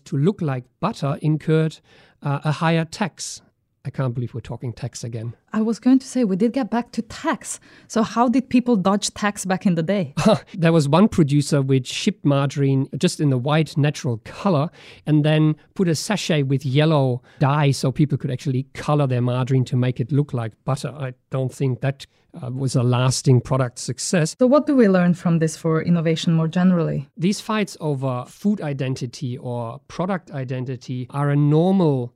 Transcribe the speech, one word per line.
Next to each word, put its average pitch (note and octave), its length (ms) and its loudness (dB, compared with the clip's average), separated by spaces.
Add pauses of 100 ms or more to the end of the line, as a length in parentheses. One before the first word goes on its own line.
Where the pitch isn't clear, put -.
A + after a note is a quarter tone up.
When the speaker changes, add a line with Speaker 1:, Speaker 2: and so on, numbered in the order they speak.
Speaker 1:
to C#3 120 -6
look E3 240 0
like C3+ 220 -4 (160)
butter E3 420 -4
incurred, D#3 580 0 (440)
uh, C#3+ 200 -2
a D3+ 100 0
higher E3 320 0
tax. - 560 -8 (460)
I C3 40 -8
can't B2+ 240 -4
believe A#2+ 180 -6
we're A2+ 80 -10
talking A#2+ 320 -10
tax - 300 -12
again. A#2 320 -10 (180)
Speaker 2:
I A3 80 -2
was A3 160 -2
going C4 220 4
to - 80 -10
say, B3+ 160 -2
we F#3+ 120 0
did A3 180 2
get B3+ 180 -4
back A#3 220 -4
to A#3 100 -6
tax. - 560 -6 (280)
So A3 140 -2
how A#3 260 0
did B3 220 0
people B3 280 2
dodge G3 360 0
tax G#3 320 -4
back F#3 220 0
in F3 80 4
the E3 80 0
day? F3 320 -2 (200)
Speaker 1:
<laughs> - 220 -6
There E3 160 4
was C#3+ 160 4
one F#3 180 6
producer D3 540 2
which C3+ 240 2
shipped - 400 -4
margarine C#3 720 2
just F3+ 220 0
in D3+ 100 2
the C3 80 2
white D3 400 0
natural C#3 480 0
color E3 460 -2 (340)
and D3+ 180 4
then D#3 320 2 (200)
put F#3+ 120 0
a E3 60 2
sachet D#3+ 480 -2
with C3+ 240 0
yellow C3+ 560 2 (160)
dye C#3+ 320 2
so C3+ 220 0
people C#3+ 260 0
could C3+ 140 -6
actually C3+ 320 -4 (100)
color D3 320 0
their B2 160 0
margarine B2+ 440 0
to - 100 -2
make B2 240 0
it A#2+ 120 -4
look C#3 220 0
like A2+ 200 -6 (120)
butter. C3+ 240 -4
I C3 240 -10 (160)
don't C3 240 -4
think C3 280 -2
that, C#3 260 -4 (340)
uh, B2 80 -8
was C3 260 -2
a C3 60 2
lasting B2 600 4
product C3 360 -2
success. - 600 -2
Speaker 2:
So B3+ 80 6
what C#4+ 180 4
do D4 100 0
we A3+ 140 6
learn F3+ 240 4
from E3+ 240 0
this D#3+ 180 0
for D#3+ 280 -2
innovation E3 500 0
more D#3+ 140 2
generally? D#3+ 680 0
Speaker 1:
These F#3+ 240 -2
fights G#3+ 400 -4
over C3 480 -4
food G3+ 340 -2
identity C3 760 -6
or A#2+ 500 -8
product F#3 440 -6
identity B2+ 800 -8
are C#3+ 180 -2
a C#3+ 60 2
normal D3 800 2